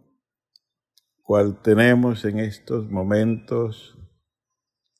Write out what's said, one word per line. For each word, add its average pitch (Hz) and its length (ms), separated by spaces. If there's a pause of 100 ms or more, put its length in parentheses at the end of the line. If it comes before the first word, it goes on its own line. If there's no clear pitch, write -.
(1200)
cual 104 400
tenemos 120 640
en 107 160
estos 110 500
momentos, 110 1080 (1040)